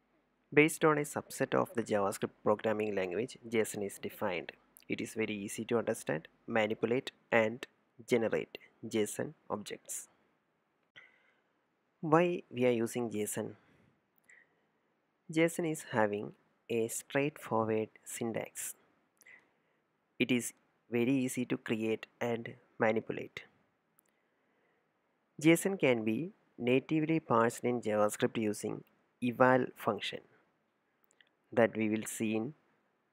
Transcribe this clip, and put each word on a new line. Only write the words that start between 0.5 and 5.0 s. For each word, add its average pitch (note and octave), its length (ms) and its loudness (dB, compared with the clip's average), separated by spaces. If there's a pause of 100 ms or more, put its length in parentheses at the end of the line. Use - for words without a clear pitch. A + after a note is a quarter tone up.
Based D3+ 320 6
on D3+ 140 6
a D3 40 0
subset - 520 -4
of B2 200 2
the A#2 80 0
JavaScript G#2 600 -2
programming G#2+ 520 0
language, F#2+ 420 -4 (120)
json G#2+ 380 -2
is - 120 -10
defined. F#2 540 -6 (360)
It A#2+ 140 -4